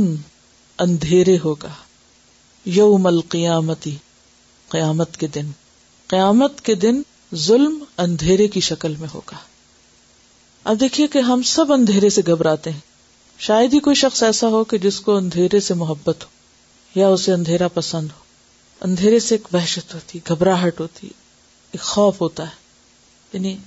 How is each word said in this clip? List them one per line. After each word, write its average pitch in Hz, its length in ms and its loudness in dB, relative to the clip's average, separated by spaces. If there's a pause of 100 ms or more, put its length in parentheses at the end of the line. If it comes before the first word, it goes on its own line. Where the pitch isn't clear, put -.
(800)
اندھیرے 175 640 2
ہوگا، 156 240 -6 (1000)
یوم 196 420 4
القیامتی، 165 880 -2 (720)
قیامت 160 480 -2
کے 160 100 -6
دن، 147 240 -10 (560)
قیامت 214 540 2
کے 220 140 0
دن 226 260 0 (340)
ظلم 277 480 2 (140)
اندھیرے 175 500 2
کی 202 120 -4
شکل 160 400 -4
میں 160 140 -12
ہوگا۔ - 240 -18 (1300)
اب 214 160 -2
دیکھیے 269 280 0
کہ 285 120 0
ہم 247 220 2
سب 294 320 0
اندھیرے 208 360 4
سے 202 180 2
گھبراتے 160 440 0
ہیں، 147 80 -10 (600)
شاید 233 340 2
ہی 294 60 4
کوئی 285 160 2
شخص 269 280 0
ایسا 226 240 2
ہو 220 160 2
کہ 220 140 -2
جس 196 220 -2
کو 208 160 0
اندھیرے 180 440 0
سے 202 140 -2
محبت 160 500 -4
ہو - 60 -20 (720)
یا 196 80 4
اسے 190 260 2
اندھیرا 175 340 0
پسند 165 480 -6
ہو۔ - 100 -20 (560)
اندھیرے 190 380 2
سے 226 160 0
ایک 214 180 -6
وحشت 175 400 -6
ہوتی، 165 340 -18
گھبراہٹ 175 520 0
ہوتی، - 280 -12 (640)
ایک 175 100 -14
خوف 202 400 0
ہوتا 160 220 -4
ہے، 156 120 -16 (800)
یعنی 190 340 -6